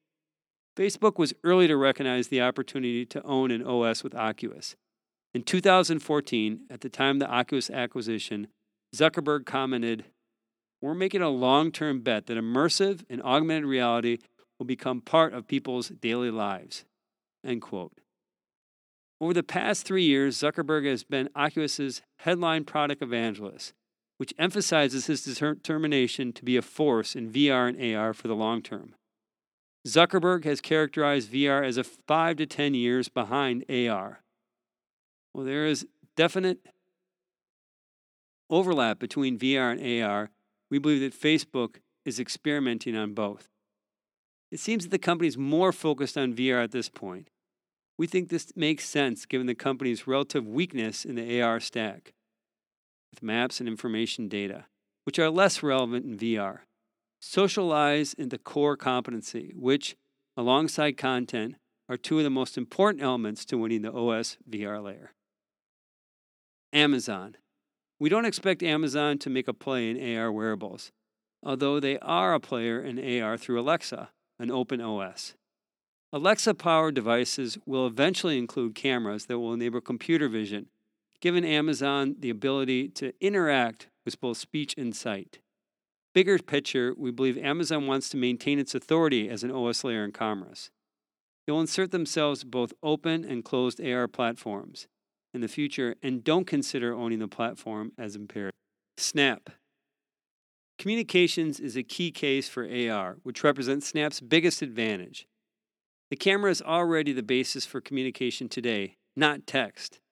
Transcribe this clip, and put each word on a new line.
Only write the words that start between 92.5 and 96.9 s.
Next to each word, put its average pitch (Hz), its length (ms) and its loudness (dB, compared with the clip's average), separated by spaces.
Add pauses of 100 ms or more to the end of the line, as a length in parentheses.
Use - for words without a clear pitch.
open 160 420 0
and 123 220 -6
closed 127 340 0
A 127 140 -4
R 123 140 0
platforms 117 800 -6 (440)
in 123 100 -6
the 113 60 -2
future 127 540 -4
and 127 220 -4
don't 175 240 4
consider 131 440 -2